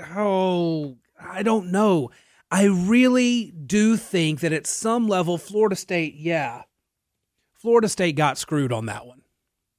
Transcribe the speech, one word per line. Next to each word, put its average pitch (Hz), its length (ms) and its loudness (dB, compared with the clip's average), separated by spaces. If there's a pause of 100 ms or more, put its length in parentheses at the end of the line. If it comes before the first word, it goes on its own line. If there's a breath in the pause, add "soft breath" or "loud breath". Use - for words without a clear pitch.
(160)
oh, 175 840 -2 (220)
I 190 220 -10
don't 208 300 0
know. 185 400 2 (360 soft breath)
I 196 180 4
really 240 840 2
do 208 460 0
think 160 440 -2
that 160 120 0
at 156 160 -4
some 226 400 -2
level, 175 280 0
Florida 202 380 0
State, 165 400 -6
yeah, 151 480 -4 (920)
Florida 226 340 2
State 175 260 -2
got 143 240 0
screwed 139 340 -2
on 113 140 -4
that 113 180 -8
one. 123 180 -20 (560)